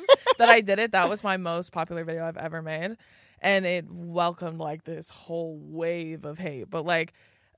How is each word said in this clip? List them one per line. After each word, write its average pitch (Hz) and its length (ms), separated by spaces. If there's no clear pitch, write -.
that 233 120
I 226 120
did 196 180
it, 226 140
that 180 160
was 208 140
my 190 140
most 175 340
popular 165 320
video 165 220
I've 165 120
ever 160 240
made. 160 360
And 190 240
it 175 260
welcomed, 170 680
like, 160 260
this - 240
whole 165 520
wave 160 640
of 151 140
hate. 143 300
But, 165 160
like, 170 280